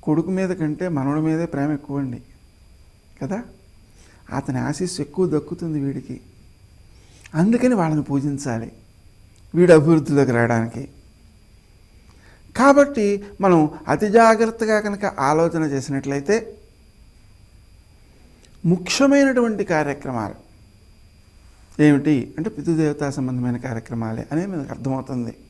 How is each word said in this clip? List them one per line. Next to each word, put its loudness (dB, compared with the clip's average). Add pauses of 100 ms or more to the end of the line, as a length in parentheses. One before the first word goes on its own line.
కొడుకు 0
మీద -2 (100)
కంటే -4 (120)
మనవడి -2
మీదే -2
ప్రేమ -2
ఎక్కువండి -8 (1000)
కదా, -6 (960)
అతని -6 (100)
ఆశీస్సు -6
ఎక్కువ -4
దక్కుతుంది -6
వీడికి, -8 (1200)
అందుకని 2
వాళ్ళని 0
పూజించాలి -4 (880)
వీడు 8
అభివృద్ధిలోకి 4
రావడానికి. 0 (1800)
కాబట్టి 6 (380)
మనం 6 (340)
అతి 0 (100)
జాగ్రత్తగా 4
కనుక -6 (240)
ఆలోచన 2 (100)
చేసినట్లయితే -2 (2250)
ముఖ్యమైనటువంటి 2 (100)
కార్యక్రమాలు -4 (1500)
ఏమిటి 4 (220)
అంటే -6
పితృదేవతా -2 (100)
సంబంధమైన -4 (100)
కార్యక్రమాలే -8
అనేది -4
మనకు -10
అర్థమవుతుంది. -6 (160)